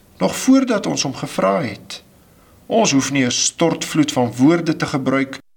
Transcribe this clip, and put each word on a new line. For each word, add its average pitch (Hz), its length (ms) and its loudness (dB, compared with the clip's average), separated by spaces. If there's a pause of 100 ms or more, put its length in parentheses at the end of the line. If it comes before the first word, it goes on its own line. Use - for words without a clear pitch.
(180)
nog 180 180 -2
voordat 262 500 2
ons 151 180 -2
hom 135 100 -6
gevra 190 480 -2
het. - 420 -10 (640)
Ons 208 260 2
hoef 139 200 2
nie 135 140 2
'n 120 60 -2
stortvloed - 800 -2
van 120 240 0
woorde 160 400 4
te 156 100 -4
gebruik 135 540 -2 (180)